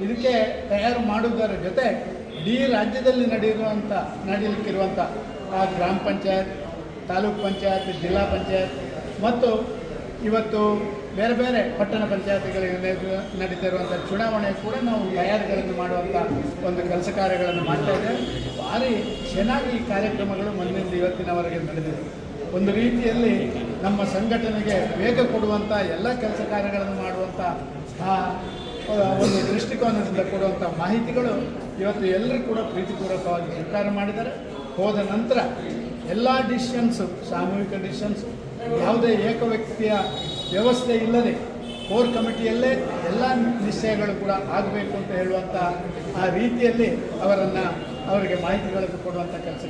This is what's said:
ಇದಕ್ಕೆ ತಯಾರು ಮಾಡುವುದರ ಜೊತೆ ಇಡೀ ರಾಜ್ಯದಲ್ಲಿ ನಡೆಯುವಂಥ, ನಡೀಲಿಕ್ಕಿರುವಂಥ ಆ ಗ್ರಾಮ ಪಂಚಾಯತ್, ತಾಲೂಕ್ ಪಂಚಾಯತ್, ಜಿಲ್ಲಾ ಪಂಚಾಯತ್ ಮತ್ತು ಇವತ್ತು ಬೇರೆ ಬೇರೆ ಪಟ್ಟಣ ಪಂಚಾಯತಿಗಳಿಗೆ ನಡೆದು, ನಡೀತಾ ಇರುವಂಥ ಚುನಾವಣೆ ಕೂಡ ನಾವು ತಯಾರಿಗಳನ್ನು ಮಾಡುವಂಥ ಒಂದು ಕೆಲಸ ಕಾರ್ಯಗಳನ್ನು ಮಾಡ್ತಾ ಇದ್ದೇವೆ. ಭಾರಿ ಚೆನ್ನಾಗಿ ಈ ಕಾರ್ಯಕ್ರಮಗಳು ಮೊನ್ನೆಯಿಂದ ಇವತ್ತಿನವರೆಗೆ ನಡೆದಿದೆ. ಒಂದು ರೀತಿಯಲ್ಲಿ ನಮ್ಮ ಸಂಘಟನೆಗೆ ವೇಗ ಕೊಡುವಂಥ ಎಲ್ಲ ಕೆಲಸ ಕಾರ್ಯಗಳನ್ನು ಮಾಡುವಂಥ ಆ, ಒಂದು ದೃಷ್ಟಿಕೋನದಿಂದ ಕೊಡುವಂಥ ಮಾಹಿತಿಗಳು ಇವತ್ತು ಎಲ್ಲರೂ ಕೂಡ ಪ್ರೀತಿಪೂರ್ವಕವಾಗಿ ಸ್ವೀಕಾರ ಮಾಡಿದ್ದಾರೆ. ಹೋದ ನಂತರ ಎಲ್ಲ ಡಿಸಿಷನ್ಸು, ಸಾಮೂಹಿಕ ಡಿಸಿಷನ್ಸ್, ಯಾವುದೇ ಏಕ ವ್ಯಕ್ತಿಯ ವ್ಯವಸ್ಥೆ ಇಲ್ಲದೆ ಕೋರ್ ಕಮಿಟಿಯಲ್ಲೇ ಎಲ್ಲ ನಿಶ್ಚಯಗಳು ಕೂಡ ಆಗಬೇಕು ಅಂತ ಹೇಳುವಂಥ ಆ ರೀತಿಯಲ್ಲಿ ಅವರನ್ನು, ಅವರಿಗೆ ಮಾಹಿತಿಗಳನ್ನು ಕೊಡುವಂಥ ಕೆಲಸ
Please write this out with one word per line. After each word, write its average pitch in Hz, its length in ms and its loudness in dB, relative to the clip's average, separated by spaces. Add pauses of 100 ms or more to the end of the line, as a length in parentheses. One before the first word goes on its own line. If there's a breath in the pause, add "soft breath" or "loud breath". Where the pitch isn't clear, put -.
ಇದಕ್ಕೆ 233 680 2
ತಯಾರು 214 380 2
ಮಾಡುವುದರ 220 440 2 (120)
ಜೊತೆ 185 540 0 (240)
ಇಡೀ 220 160 2
ರಾಜ್ಯದಲ್ಲಿ 247 680 4
ನಡೆಯುವಂಥ, 214 640 2 (360)
ನಡೀಲಿಕ್ಕಿರುವಂಥ 196 720 0 (540)
ಆ 190 120 4
ಗ್ರಾಮ 185 320 2
ಪಂಚಾಯತ್, 190 520 0 (580)
ತಾಲೂಕ್ 202 360 0
ಪಂಚಾಯತ್, 190 580 0
ಜಿಲ್ಲಾ 190 200 2
ಪಂಚಾಯತ್ 190 500 0 (520)
ಮತ್ತು 240 540 2 (480)
ಇವತ್ತು 214 500 2 (400)
ಬೇರೆ 226 180 2
ಬೇರೆ 240 460 0
ಪಟ್ಟಣ 208 240 0
ಪಂಚಾಯತಿಗಳಿಗೆ 190 760 0
ನಡೆದು, 185 600 -4
ನಡೀತಾ 185 280 -2
ಇರುವಂಥ 180 420 -2
ಚುನಾವಣೆ 208 440 0
ಕೂಡ 208 200 -4 (100)
ನಾವು 202 320 0
ತಯಾರಿಗಳನ್ನು 196 640 0
ಮಾಡುವಂಥ 180 380 0 (500)
ಒಂದು 180 160 0
ಕೆಲಸ 180 280 0
ಕಾರ್ಯಗಳನ್ನು 180 540 2
ಮಾಡ್ತಾ 160 280 2
ಇದ್ದೇವೆ. 233 260 2 (400)
ಭಾರಿ 226 600 0 (140)
ಚೆನ್ನಾಗಿ 247 440 2
ಈ - 20 0
ಕಾರ್ಯಕ್ರಮಗಳು 202 800 0
ಮೊನ್ನೆಯಿಂದ 180 360 -2
ಇವತ್ತಿನವರೆಗೆ 175 600 0
ನಡೆದಿದೆ. 151 720 -6 (280)
ಒಂದು 196 160 4
ರೀತಿಯಲ್ಲಿ 233 840 2 (300)
ನಮ್ಮ 202 200 2
ಸಂಘಟನೆಗೆ 214 920 0
ವೇಗ 240 220 2
ಕೊಡುವಂಥ 214 520 2
ಎಲ್ಲ 202 480 0
ಕೆಲಸ 214 300 -2
ಕಾರ್ಯಗಳನ್ನು 196 540 -2
ಮಾಡುವಂಥ 185 360 -4 (600)
ಆ, 185 300 2 (880)
ಒಂದು 196 340 4
ದೃಷ್ಟಿಕೋನದಿಂದ 202 640 0
ಕೊಡುವಂಥ 185 600 0
ಮಾಹಿತಿಗಳು 233 540 2 (480)
ಇವತ್ತು 202 240 0
ಎಲ್ಲರೂ 233 380 2
ಕೂಡ 220 160 -2
ಪ್ರೀತಿಪೂರ್ವಕವಾಗಿ 180 920 -2
ಸ್ವೀಕಾರ 202 380 -2
ಮಾಡಿದ್ದಾರೆ. 202 400 -2 (480)
ಹೋದ 208 180 2 (160)
ನಂತರ 240 260 2 (720)
ಎಲ್ಲ 220 180 2 (220)
ಡಿಸಿಷನ್ಸು, 233 800 0
ಸಾಮೂಹಿಕ 190 440 -2
ಡಿಸಿಷನ್ಸ್, 196 520 -4 (560)
ಯಾವುದೇ 233 320 4
ಏಕ 226 300 2
ವ್ಯಕ್ತಿಯ 220 500 0 (580)
ವ್ಯವಸ್ಥೆ 240 420 4
ಇಲ್ಲದೆ 226 400 4 (560)
ಕೋರ್ 233 240 4
ಕಮಿಟಿಯಲ್ಲೇ 226 540 0 (400)
ಎಲ್ಲ 247 260 2 (320)
ನಿಶ್ಚಯಗಳು 208 540 0
ಕೂಡ 196 120 0
ಆಗಬೇಕು 196 640 -2
ಅಂತ 190 140 -4
ಹೇಳುವಂಥ 185 440 -2 (640)
ಆ 185 160 0
ರೀತಿಯಲ್ಲಿ 233 640 4 (260)
ಅವರನ್ನು, 190 440 2 (460)
ಅವರಿಗೆ 180 320 2
ಮಾಹಿತಿಗಳನ್ನು 190 600 -2
ಕೊಡುವಂಥ 175 280 -4
ಕೆಲಸ 165 380 -8